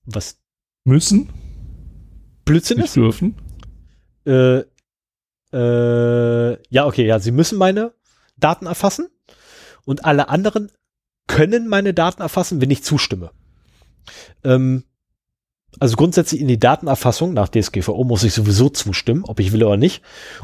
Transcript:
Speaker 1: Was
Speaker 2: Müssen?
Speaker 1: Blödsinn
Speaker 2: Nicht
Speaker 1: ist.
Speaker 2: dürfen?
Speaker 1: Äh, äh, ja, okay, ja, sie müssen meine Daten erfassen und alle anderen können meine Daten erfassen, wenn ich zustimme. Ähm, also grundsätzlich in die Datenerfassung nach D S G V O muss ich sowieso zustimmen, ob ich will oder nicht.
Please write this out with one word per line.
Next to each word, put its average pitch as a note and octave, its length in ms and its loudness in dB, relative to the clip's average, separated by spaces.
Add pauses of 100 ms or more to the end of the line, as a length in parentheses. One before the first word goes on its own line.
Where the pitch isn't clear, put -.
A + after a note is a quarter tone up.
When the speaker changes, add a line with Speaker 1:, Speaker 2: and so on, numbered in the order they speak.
Speaker 1:
Was G#2+ 340 -10 (460)
Speaker 2:
Müssen? E3 440 2 (1160)
Speaker 1:
Blödsinn E3 340 2
Speaker 2:
Nicht D#4+ 80 0
Speaker 1:
ist. - 100 -8
Speaker 2:
dürfen? A#2+ 380 0 (880)
Speaker 1:
Äh, B2+ 380 4 (880)
äh, A#2+ 1080 0 (120)
ja, C#3+ 160 2
okay, B2+ 200 0
ja, A2 120 4
sie G#2 120 -4
müssen E3 280 0
meine G3+ 340 0 (440)
Daten E3+ 300 -2
erfassen G3+ 420 -4 (760)
und C3+ 200 -6
alle C#3+ 240 2
anderen G3+ 420 -2 (580)
können A3+ 400 2
meine G3+ 260 0
Daten E3+ 280 -2
erfassen, E3+ 380 -4
wenn C3 100 2
ich C3 120 -2
zustimme. F#2+ 480 -4 (1120)
Ähm, C3 400 2 (920)
also A#2 180 0
grundsätzlich E3 440 0
in C#3+ 80 -2
die B2 100 2
Datenerfassung C#3 720 0
nach G#2 160 0
D A2+ 120 0
S - 120 -4
G F#2 100 -4
V G#2 120 -4
O C3 100 -2
muss A#2 200 0
ich G#2+ 80 2
sowieso G#2+ 360 2
zustimmen, A#2 560 -4
ob - 160 -6
ich G2 120 -2
will A2 120 2
oder G2+ 120 2
nicht. C#3+ 260 0 (420)